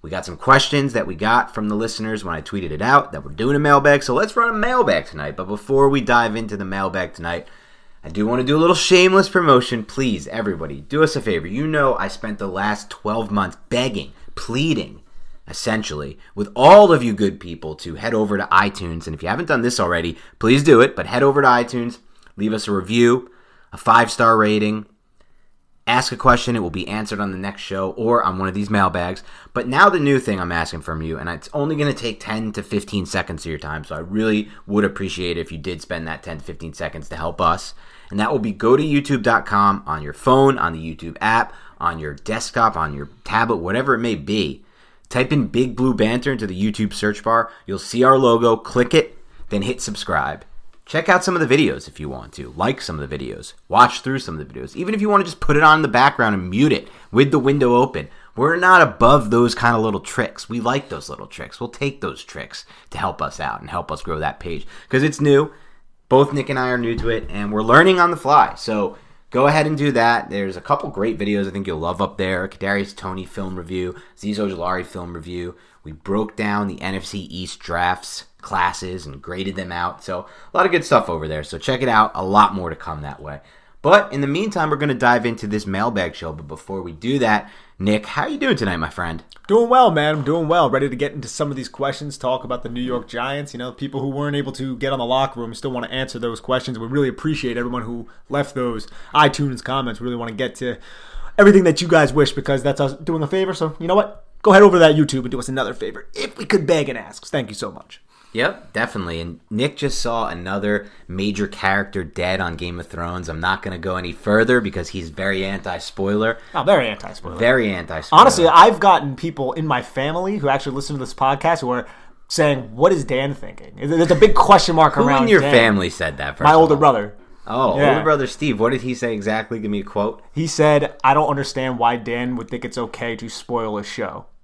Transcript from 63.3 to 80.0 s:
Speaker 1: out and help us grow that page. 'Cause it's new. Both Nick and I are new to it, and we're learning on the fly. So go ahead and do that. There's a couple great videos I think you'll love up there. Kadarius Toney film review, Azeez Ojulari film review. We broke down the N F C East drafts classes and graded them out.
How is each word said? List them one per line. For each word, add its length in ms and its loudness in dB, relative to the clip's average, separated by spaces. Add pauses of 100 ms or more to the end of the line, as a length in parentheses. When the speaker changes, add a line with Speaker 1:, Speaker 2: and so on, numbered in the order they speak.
Speaker 1:
out 220 -8
and 80 -16
help 220 -8
us 120 -10
grow 160 -6
that 200 -6
page. 280 -8 (220)
'Cause 140 2
it's 180 -2
new. 300 4 (580)
Both 240 4
Nick 160 -6
and 100 -2
I 100 -2
are 80 -2
new 200 -4
to 120 -2
it, 200 -4
and 220 -6
we're 120 -2
learning 360 6
on 120 4
the 60 -4
fly. 380 4
So 420 -4 (340)
go 160 4
ahead 180 2
and 100 -2
do 180 0
that. 360 2
There's 260 -6
a 60 -12
couple 280 -2
great 280 -4
videos 300 -2
I 20 -6
think 160 -8
you'll 140 -6
love 240 -4
up 160 -6
there. 280 -2
Kadarius 480 -6
Toney 300 -10
film 300 -10
review, 400 -6 (200)
Azeez 200 -6
Ojulari 500 -4
film 300 -12
review. 400 -12 (280)
We 80 -16
broke 440 -4
down 320 -2
the 140 -8
N 120 -6
F 120 -8
C 140 -10
East 400 -12
drafts 640 -4 (160)
classes 640 -4
and 160 -16
graded 320 -8
them 160 -8
out. 320 -6